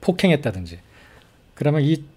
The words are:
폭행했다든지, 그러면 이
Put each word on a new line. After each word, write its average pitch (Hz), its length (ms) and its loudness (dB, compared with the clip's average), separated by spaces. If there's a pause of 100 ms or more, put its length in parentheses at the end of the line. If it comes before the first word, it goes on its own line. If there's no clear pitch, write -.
폭행했다든지, 113 760 0 (760)
그러면 147 280 0
이 151 220 0 (120)